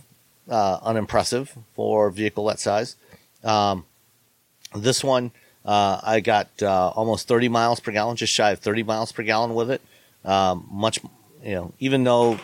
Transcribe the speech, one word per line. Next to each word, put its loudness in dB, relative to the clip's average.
uh, 0
unimpressive -2
for 2
a -2
vehicle -4
that -2
size. -2
Um, 2
this 0
one, 0
uh, 2
I 0
got, 0
uh, 2
almost -2
thirty 2
miles 0
per -10
gallon, -2
just -2
shy 2
of -4
thirty -2
miles -4
per -8
gallon 0
with 0
it. -4
Um, 0
much, -2
you -8
know, -8
even 0
though, 4